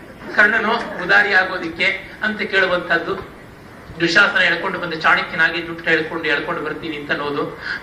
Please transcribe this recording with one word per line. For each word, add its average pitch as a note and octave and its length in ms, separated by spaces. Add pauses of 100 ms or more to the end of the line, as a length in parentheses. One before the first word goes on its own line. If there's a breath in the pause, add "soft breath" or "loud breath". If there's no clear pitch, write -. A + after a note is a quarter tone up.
(360)
ಕರ್ಣನೋ A3 380 (320)
ಉದಾರಿ G3+ 280
ಆಗೋದಿಕ್ಕೆ?" F3+ 760 (120)
ಅಂತ G#3 180
ಕೇಳುವಂತಹದ್ದು. F3+ 960 (640)
ದುಶಾಸನ F#3 420
ಎಳ್ಕೊಂಡು F3 380
ಬಂದ F3 140
ಚಾಣಕ್ಯನಾಗಿ E3+ 680
ಜುಟ್ಟು E3 300
ಎಳ್ಕೊಂಡು, D#3+ 340
ಎಳ್ಕೊಂಡು D3+ 360
ಬರ್ತೀನಿ D3+ 360
ಅಂತ C#3+ 140
ಅನ್ನೋದು. D3+ 480 (240 loud breath)